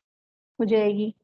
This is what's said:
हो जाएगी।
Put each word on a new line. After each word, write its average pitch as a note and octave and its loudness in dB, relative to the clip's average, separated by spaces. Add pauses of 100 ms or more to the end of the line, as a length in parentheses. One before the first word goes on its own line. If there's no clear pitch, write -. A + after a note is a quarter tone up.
(600)
हो A#3 0
जाएगी। G#3+ 0